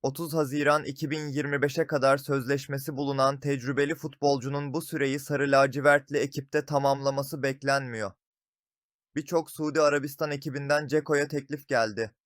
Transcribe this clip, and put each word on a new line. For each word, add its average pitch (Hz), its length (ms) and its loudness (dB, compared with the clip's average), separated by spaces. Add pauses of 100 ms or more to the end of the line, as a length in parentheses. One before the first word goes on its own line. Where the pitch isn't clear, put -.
Otuz 139 320 -4
Haziran 147 500 2
iki 139 280 -6
bin 151 160 -4
yirmi 143 340 0
beşe 147 260 2
kadar 135 300 4
sözleşmesi 139 800 -4
bulunan 139 420 2
tecrübeli 143 560 -2
futbolcunun 139 760 -2
bu 165 80 -2
süreyi 139 380 -2
Sarı 143 320 -2
Lacivertli 139 680 4
ekipte 143 480 -2
tamamlaması 139 800 0
beklenmiyor. 135 680 -2 (1040)
Birçok 156 360 -2
Suudi 151 300 0
Arabistan 147 500 2
ekibinden 143 580 -2
Dzeko'ya 147 380 2
teklif 143 400 -8
geldi. 110 480 0 (100)